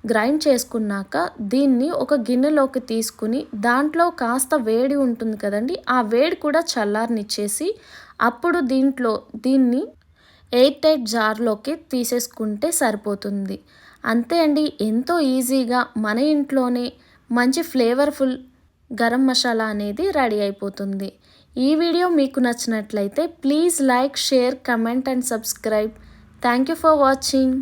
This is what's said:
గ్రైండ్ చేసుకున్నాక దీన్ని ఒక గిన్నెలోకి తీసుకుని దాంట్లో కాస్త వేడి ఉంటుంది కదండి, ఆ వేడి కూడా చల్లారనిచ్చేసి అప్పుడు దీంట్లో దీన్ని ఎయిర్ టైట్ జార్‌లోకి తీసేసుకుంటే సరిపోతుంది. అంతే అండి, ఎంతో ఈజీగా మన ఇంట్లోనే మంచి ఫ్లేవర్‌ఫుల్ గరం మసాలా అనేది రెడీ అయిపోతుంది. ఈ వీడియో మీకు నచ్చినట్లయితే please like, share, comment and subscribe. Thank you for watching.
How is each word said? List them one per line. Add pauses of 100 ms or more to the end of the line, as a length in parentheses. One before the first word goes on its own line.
గ్రైండ్
చేసుకున్నాక (360)
దీన్ని (140)
ఒక (140)
గిన్నెలోకి (100)
తీసుకుని (260)
దాంట్లో (140)
కాస్త (140)
వేడి
ఉంటుంది
కదండి, (220)
ఆ (140)
వేడి
కూడా (120)
చల్లారనిచ్చేసి (600)
అప్పుడు (140)
దీంట్లో (320)
దీన్ని (720)
ఎయిర్
టైట్
జార్‌లోకి (180)
తీసేసుకుంటే (120)
సరిపోతుంది. (480)
అంతే
అండి, (160)
ఎంతో (200)
ఈజీగా (240)
మన (160)
ఇంట్లోనే (440)
మంచి
ఫ్లేవర్‌ఫుల్ (540)
గరం
మసాలా
అనేది
రెడీ
అయిపోతుంది. (480)
ఈ
వీడియో
మీకు
నచ్చినట్లయితే (200)
please (140)
like,
share, (140)
comment
and
subscribe. (500)
Thank
you
for
watching. (120)